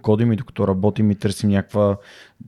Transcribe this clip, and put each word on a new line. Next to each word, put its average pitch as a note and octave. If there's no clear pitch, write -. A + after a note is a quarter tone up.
кодим A2
и -
докато -
работим G2+
и G2+
търсим G#2
някаква, G2+